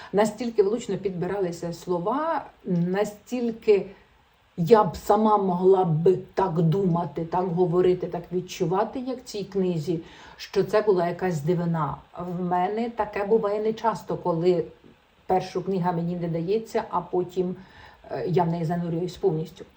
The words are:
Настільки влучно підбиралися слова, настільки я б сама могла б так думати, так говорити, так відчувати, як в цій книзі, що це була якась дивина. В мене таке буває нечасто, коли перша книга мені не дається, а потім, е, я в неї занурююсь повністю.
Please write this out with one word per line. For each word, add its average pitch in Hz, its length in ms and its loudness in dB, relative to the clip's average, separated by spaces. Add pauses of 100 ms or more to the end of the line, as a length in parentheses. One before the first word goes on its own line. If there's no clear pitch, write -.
(140)
Настільки 226 500 2
влучно 208 340 -2
підбиралися 180 760 -4
слова, 208 720 -2 (200)
настільки 202 1200 0 (720)
я 208 260 6
б 165 140 -4
сама 214 400 4
могла 185 480 4
б 170 320 4 (160)
так 180 280 0
думати, 170 640 0
так 185 220 -2
говорити, 180 600 2
так 170 240 -8
відчувати, 185 680 -2
як 254 200 -6
в - 40 -18
цій 202 200 -8
книзі, 180 560 -2 (380)
що - 260 -2
це 208 180 2
була 185 260 2
якась 175 340 -4
дивина. 165 560 -2 (220)
В 180 240 -6
мене 196 460 -2
таке 208 360 -4
буває 208 360 2
нечасто, 220 560 -2
коли 170 480 2 (640)
перша 185 340 0
книга 180 300 0
мені 170 240 -2
не 170 120 -4
дається, 190 640 -2
а 175 120 -2
потім, 180 540 -2 (560)
е, 135 160 -6
я 175 160 2
в 165 40 0
неї 170 180 -2
занурююсь 170 520 -4
повністю. 160 480 -2 (120)